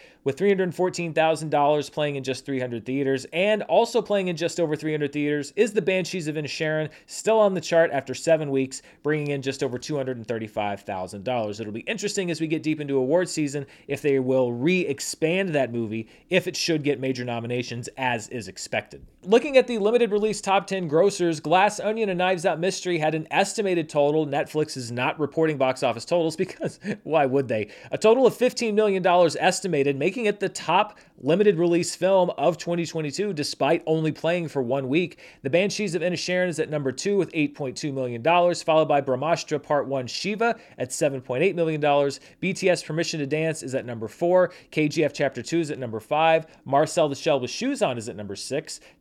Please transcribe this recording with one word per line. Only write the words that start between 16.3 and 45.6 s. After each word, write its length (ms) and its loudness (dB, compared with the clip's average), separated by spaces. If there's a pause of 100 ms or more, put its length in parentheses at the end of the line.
if 160 2
it 100 -6
should 280 -2
get 160 0
major 240 -4
nominations, 720 -6
as 320 -2
is 180 -10
expected. 580 -8 (200)
Looking 320 2
at 100 6
the 120 -2
limited 340 2
release 280 0
top 280 0
ten 200 -4
grossers, 540 2
Glass 380 4
Onion 300 0
and 80 -2
Knives 280 0
Out 140 0
Mystery 360 -2
had 200 0
an 160 -6
estimated 560 0
total. 360 2
Netflix 520 -2
is 160 -8
not 260 -2
reporting 400 0
box 240 0
office 220 0
totals 320 0
because 420 -6 (120)
<laughs> 120 -8
why 240 2
would 220 0
they? 220 -2 (200)
A 80 -4
total 260 6
of 120 4
fifteen 400 0
million 260 2
dollars 380 6
estimated, 560 2
making 300 -2
it 120 0
the 100 -2
top 500 -2 (200)
limited 400 4
release 380 2
film 340 4
of 260 2
twenty 300 -4
twenty-two, 460 -4
despite 540 0
only 260 2
playing 340 -2
for 160 -2
one 260 -2
week. 300 0 (240)
The 80 -4
Banshees 460 0
of 60 -4
Inisherin 460 0
is 120 -2
at 100 -4
number 220 -2
two 240 0
with 160 0
eight 240 0
point 200 -6
two 160 -6
million 300 -4
dollars, 400 4
followed 260 4
by 120 4
Brahmastra 640 0
Part 240 0
One 200 -4
Shiva 500 -2 (220)
at 140 -6
seven 280 0
point 240 0
eight 100 2
million 260 0
dollars. 380 2 (220)
B 120 -2
T 160 0
S 140 2
Permission 380 -4
to 60 -4
Dance 360 -2
is 140 -4
at 100 -4
number 220 -8
four. 440 2 (200)
K 160 2
G 160 0
F 100 -2
Chapter 280 -2
Two 180 -2